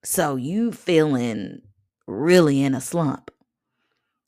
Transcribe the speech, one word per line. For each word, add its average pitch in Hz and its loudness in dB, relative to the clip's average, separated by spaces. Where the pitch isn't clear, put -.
So 151 -2
you 190 -2
feeling 127 0
really 147 4
in 139 0
a 127 -6
slump 156 -6